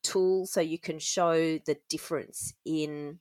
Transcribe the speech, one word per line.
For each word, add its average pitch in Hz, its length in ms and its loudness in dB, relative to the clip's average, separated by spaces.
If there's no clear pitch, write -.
tool, 185 420 2
so 196 140 0
you 160 180 0
can 160 220 -6
show 165 580 2
the 151 200 -2
difference - 640 -6
in 151 560 -4